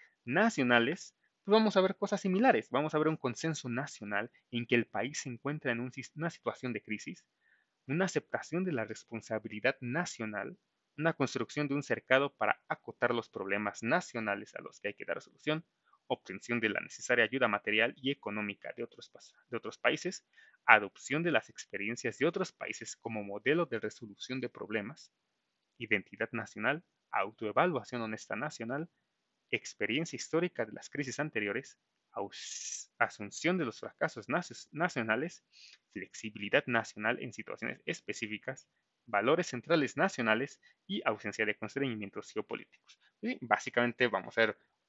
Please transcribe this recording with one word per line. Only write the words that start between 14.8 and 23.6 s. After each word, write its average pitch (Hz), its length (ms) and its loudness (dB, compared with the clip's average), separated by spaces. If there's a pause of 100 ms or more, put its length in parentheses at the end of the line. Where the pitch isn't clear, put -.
hay 104 80 -4
que - 100 -14
dar - 160 -4
solución, - 420 -2 (440)
obtención 120 520 -4
de 110 100 2
la 98 120 0
necesaria - 440 2
ayuda 123 220 2
material 107 500 2
y 135 140 -2
económica 104 640 -6
de 117 80 -6
otros - 280 -16
pas-, - 240 -20 (140)
de 120 80 -6
otros 107 200 -8
países, - 480 0 (400)
adopción 117 560 6
de 170 100 0
las 120 180 2
experiencias 107 680 -6
de 135 80 2
otros 156 260 0
países - 440 -10
como 110 280 -6
modelo 135 440 0